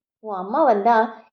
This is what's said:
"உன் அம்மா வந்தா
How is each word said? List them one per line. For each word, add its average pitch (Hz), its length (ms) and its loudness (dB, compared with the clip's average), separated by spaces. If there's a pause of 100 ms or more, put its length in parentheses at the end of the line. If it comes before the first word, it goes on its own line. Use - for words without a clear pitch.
(200)
"உன் 214 160 -12
அம்மா 208 280 -2
வந்தா 226 580 2 (120)